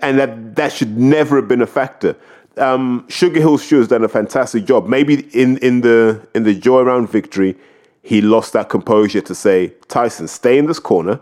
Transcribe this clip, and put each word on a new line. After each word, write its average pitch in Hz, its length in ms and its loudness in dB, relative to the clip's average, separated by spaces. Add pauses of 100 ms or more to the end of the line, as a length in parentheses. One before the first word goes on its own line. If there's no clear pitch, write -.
and 135 160 0
that, 113 360 -6
that 147 160 -2
should 113 280 -6
never 143 380 2
have 117 100 0
been 120 160 2
a - 20 -2
factor. - 500 -4 (420)
Um, 127 520 -2
Sugar 165 300 0
Hill 151 180 4
Shu - 220 2
has 113 80 2
done 117 160 2
a 107 60 0
fantastic 117 560 -4
job. 110 200 2
Maybe 139 360 0 (140)
in, 127 220 2
in 123 240 0
the, 113 400 2 (140)
in 113 80 -2
the 107 100 2
Joy 127 300 2
Round 123 260 0
victory, 95 480 -2 (460)
he 110 180 0
lost 107 320 2
that 107 160 -2
composure 107 520 0
to 92 120 -8
say, 92 400 -2 (140)
"Tyson, 113 400 -4
stay 127 320 0
in 151 80 0
this 160 100 -4
corner. 98 440 -2